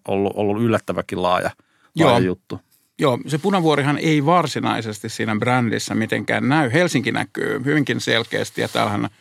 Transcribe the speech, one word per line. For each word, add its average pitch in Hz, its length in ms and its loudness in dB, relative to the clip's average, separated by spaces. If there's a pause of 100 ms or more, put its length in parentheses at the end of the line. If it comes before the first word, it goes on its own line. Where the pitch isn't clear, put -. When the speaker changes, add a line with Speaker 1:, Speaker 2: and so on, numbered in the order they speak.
Speaker 1:
ollut, 98 280 0
ollut 104 260 -2
yllättävänkin 95 640 -2
laaja, 90 260 0 (500)
laaja 147 200 6
Speaker 2:
Joo. - 0 -
Speaker 1:
juttu. - 400 -2 (400)
Speaker 2:
Joo, 127 280 2
se 147 100 -4
Punavuorihan 151 600 2
ei 156 280 2
varsinaisesti 113 840 0
siinä 110 260 -2
brändissä 113 600 0
mitenkään 110 540 0
näy. 143 240 2
Helsinki 147 380 2
näkyy 110 540 -4
hyvinkin 135 360 0
selkeästi 113 600 -2
ja 113 60 0
täällähän 110 420 -2 (120)